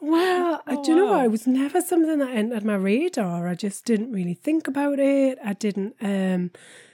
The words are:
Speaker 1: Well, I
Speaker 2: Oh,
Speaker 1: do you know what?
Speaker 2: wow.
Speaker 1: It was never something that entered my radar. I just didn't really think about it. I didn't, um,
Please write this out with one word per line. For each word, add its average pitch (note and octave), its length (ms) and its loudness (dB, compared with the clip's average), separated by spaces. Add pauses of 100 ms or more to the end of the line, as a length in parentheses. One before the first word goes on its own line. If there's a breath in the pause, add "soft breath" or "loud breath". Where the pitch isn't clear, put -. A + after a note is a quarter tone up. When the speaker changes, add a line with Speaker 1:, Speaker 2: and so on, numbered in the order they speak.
Speaker 1:
Well, F4 680 0
I C4+ 80 -2
Speaker 2:
Oh, C#4+ 80 -6
Speaker 1:
do D#4 80 2
you D#4+ 60 6
know G4 80 6
what? G#4 140 4
Speaker 2:
wow. C4 60 2
Speaker 1:
It A3 60 4
was A3 160 -2
never C#4 340 2
something D#4+ 380 0
that C4 100 -2
entered A3 340 -4
my G#3+ 120 0
radar. G3 720 0
I F3 80 -2
just - 300 -8
didn't A#3 260 0
really F3 240 -4
think D#4 320 -2
about C#4+ 320 -2
it. C#4 440 2
I G#3 100 -4
didn't, G3+ 480 -4
um, F#3+ 500 -2 (420 loud breath)